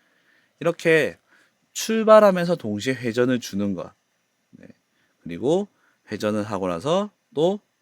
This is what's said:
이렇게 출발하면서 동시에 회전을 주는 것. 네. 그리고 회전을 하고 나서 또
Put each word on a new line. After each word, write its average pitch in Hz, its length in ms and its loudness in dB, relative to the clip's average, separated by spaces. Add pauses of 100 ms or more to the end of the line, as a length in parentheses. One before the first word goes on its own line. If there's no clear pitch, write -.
(600)
이렇게 160 580 0 (560)
출발하면서 208 840 4
동시에 110 400 -4
회전을 123 440 0
주는 101 340 -6
것. 80 200 -12 (580)
네. - 160 -20 (540)
그리고 135 460 -4 (440)
회전을 107 320 -2
하고 98 240 -6
나서 147 440 -4 (220)
또 180 260 0 (220)